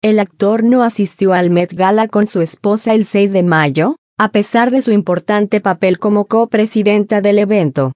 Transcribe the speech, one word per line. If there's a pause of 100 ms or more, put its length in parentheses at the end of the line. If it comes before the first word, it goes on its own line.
El
actor
no
asistió
al
Met
Gala
con
su
esposa
el
seis
de
mayo, (200)
a
pesar
de
su
importante
papel
como
copresidenta
del
evento.